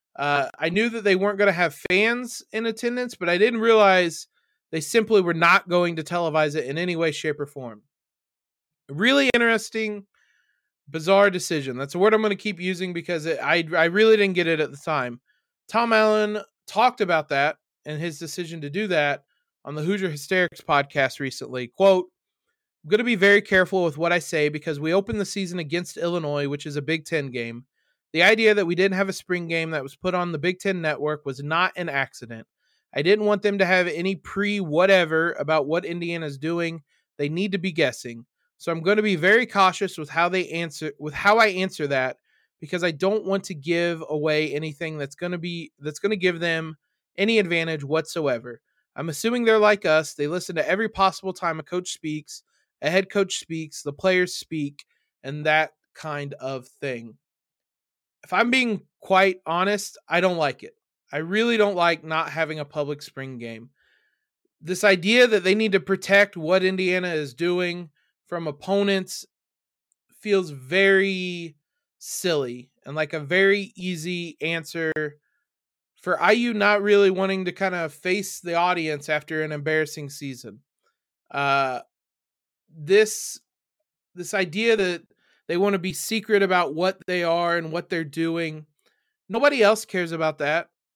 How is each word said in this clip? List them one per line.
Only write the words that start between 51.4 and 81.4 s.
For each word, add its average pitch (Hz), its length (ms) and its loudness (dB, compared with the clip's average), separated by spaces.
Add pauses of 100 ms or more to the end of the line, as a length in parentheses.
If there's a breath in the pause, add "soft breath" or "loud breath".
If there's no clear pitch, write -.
a - 20 -12
coach 180 300 -8
speaks, 151 500 -10 (400)
a 143 80 -2
head 190 180 0
coach 196 300 -2
speaks, 160 440 -10
the 143 100 -8
players 180 420 0
speak, 143 500 -8 (380)
and 147 240 -8
that 156 280 2 (200)
kind 147 400 -10
of 131 320 -10
thing." 117 500 -10 (1080)
If - 100 -6
I'm 233 160 2
being 240 320 0 (180)
quite 190 460 2
honest, 190 500 -2 (100)
I 170 140 0
don't 180 160 2
like 147 260 -2
it. - 140 -20 (340)
I 143 80 -6
really 214 380 0
don't 202 200 2
like 170 280 0
not 160 260 -4
having 156 280 -4
a 147 80 -8
public 143 340 -6
spring 135 380 -14
game. 113 320 -14 (920)
This 180 240 -4
idea 208 420 6
that 214 180 2
they 190 100 4
need 220 180 2
to 190 80 4
protect 196 560 2
what 175 260 2
Indiana 185 520 0
is 147 180 -4
doing 175 580 -4 (360)
from 170 200 -8
opponents 190 800 -2 (960)
feels 190 300 0
very 180 1080 0 (420)
silly 131 720 -4 (140)
and 139 100 -12
like 156 200 -4
a 160 60 -6
very 190 540 2
easy 175 680 -6
answer 160 500 -4 (1040)
for - 240 -4
I 180 120 4
U 240 220 0
not 208 280 2
really 202 280 6
wanting 190 360 -2
to 175 60 -4
kinda 180 360 -4
face 185 520 -6
the 170 140 -6
audience 170 540 0
after 156 340 -4
an 156 100 -6
embarrassing 151 580 -2
season. 127 500 -14 (680)
Uh, 139 500 0 (880)